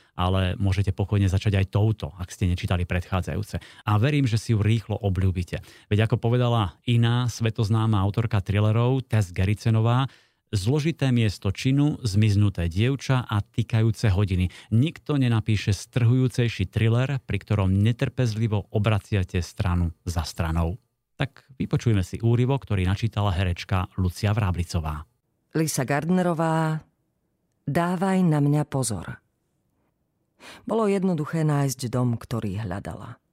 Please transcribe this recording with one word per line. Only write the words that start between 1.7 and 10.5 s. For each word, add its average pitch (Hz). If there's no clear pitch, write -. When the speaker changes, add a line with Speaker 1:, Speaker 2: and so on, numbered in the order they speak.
Speaker 1:
ak 87
ste 95
nečítali 90
predchádzajúce. 90
A 107
verím, 143
že 113
si 117
ju 101
rýchlo 107
obľúbite. 92
Veď 107
ako 120
povedala 117
iná 120
svetoznáma 110
autorka 101
thrillerov, 110
Tess 92
Gerritsenová, 110